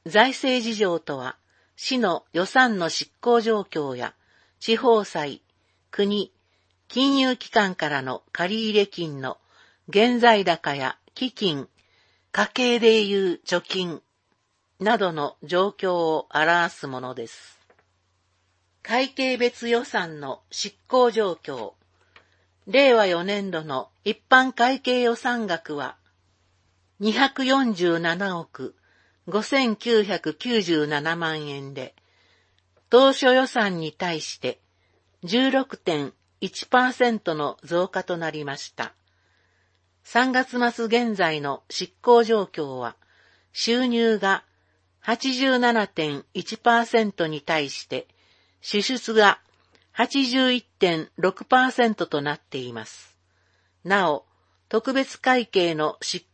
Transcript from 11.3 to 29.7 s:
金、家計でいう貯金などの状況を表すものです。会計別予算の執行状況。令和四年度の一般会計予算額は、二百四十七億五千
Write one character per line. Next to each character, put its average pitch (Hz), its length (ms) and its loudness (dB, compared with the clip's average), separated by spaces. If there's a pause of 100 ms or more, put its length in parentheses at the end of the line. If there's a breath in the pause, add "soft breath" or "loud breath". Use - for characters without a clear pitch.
金、 147 360 -4 (640)
家 208 220 0
計 240 260 2
で 220 240 4
い 202 120 -2
う 190 280 -2
貯 175 180 -2
金 175 420 -8 (800)
な 214 160 2
ど 185 160 0
の 143 300 -6
状 180 260 0
況 190 240 -4
を 160 400 0
表 170 380 2
す - 160 -14
も 127 140 -8
の 127 120 -10
で 120 140 -12
す。 - 320 -20 (1200)
会 262 280 -2
計 262 280 -4
別 240 320 -2
予 233 160 0
算 165 340 -6
の 135 300 -10
執 - 220 -10 (160)
行 247 240 4
状 202 220 0
況。 123 400 -10 (920 soft breath)
令 254 300 6
和 214 100 6
四 175 180 0
年 202 280 -4
度 160 120 -6
の 143 260 -6 (140)
一 214 240 -4
般 262 260 4
会 254 280 0
計 247 200 0
予 233 140 2
算 240 300 -4
額 165 300 -6
は、 135 220 -8 (1000)
二 214 140 0
百 269 320 0
四 262 300 2
十 170 240 0
七 175 400 -4
億 - 360 -14 (520)
五 202 160 -2
千 254 320 0